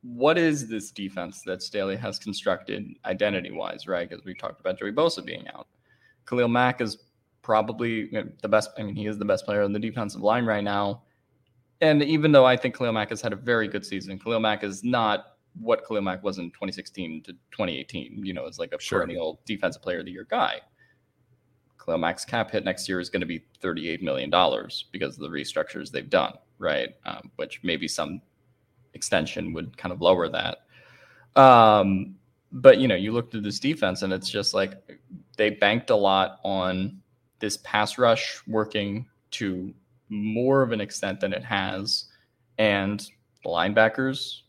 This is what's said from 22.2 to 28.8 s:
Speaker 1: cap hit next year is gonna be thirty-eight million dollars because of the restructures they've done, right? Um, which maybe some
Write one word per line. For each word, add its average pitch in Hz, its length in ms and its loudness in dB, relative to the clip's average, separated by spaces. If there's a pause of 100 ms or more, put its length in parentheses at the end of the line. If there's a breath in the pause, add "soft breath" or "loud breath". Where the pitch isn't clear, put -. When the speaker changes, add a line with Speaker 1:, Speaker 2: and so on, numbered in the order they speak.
Speaker 1:
cap 113 260 -2
hit 101 140 -2
next 92 240 -6
year 92 120 -2
is 87 80 -6
gonna 90 180 -4
be 80 180 -10 (160)
thirty-eight 85 420 -6
million 69 280 -4
dollars 76 600 2
because 80 240 -6
of - 60 -14
the 73 60 -10
restructures 73 600 -6
they've - 200 -8
done, 78 240 0 (240)
right? 71 360 -4 (120)
Um, - 300 -12
which - 260 -10
maybe 80 260 -4
some 78 320 -6 (720)